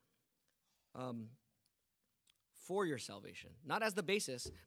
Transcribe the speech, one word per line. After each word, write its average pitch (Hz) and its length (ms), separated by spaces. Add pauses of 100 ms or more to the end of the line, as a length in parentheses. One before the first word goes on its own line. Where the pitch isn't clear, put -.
(960)
um, 123 340 (1400)
for 196 180
your 147 140
salvation? 101 520 (140)
Not 170 180
as 214 120
the 196 80
basis, 151 480 (160)